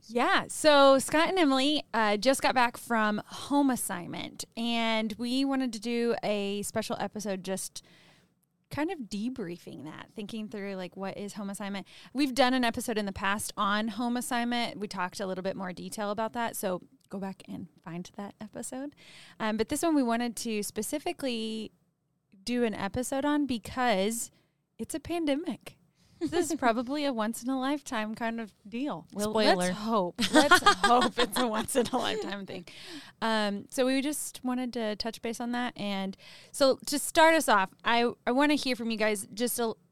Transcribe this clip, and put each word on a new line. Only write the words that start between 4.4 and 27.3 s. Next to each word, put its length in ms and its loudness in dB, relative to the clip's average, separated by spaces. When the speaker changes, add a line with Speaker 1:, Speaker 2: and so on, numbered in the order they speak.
Speaker 1:
and 600 0
we 280 0
wanted 260 0
to 80 -8
do 420 0
a 420 -2
special 360 -4
episode 460 -6
just 360 -6
kind 220 -2
of 80 -8
debriefing 880 -8
that, 280 -14
thinking 360 -10
through, 260 -8
like, 220 -10
what 200 -8
is 160 -10
home 160 -8
assignment? 380 -8
We've 200 0
done 200 6
an 120 2
episode 320 -2
in 80 -2
the 80 -6
past 420 -2
on 340 0
home 280 -4
assignment. 600 -2
We 100 -6
talked 320 -6
a 40 -4
little 180 -4
bit 120 -2
more 160 -8
detail 400 -6
about 220 -4
that, 240 -4
so 240 -2
go 80 -10
back 300 -8
and 200 -10
find 320 -10
that 240 -10
episode. 520 -10
Um, 160 -2
but 140 -2
this 120 -2
one 140 4
we 80 6
wanted 340 0
to 240 -4
specifically 1120 -4
do 220 0
an 80 0
episode 500 -4
on 220 2
because 840 0
it's 160 -10
a 60 -4
pandemic. 760 -4
This 220 0
is 40 -2
Speaker 2:
<laughs> 40 -4
Speaker 1:
probably 460 0
a 60 0
once-in-a-lifetime 1040 -4